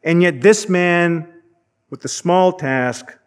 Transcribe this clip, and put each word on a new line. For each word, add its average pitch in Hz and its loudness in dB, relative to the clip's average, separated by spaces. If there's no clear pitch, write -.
And 170 2
yet 151 0
this 214 2
man 175 0
with 135 -16
the - -10
small 180 0
task 131 -6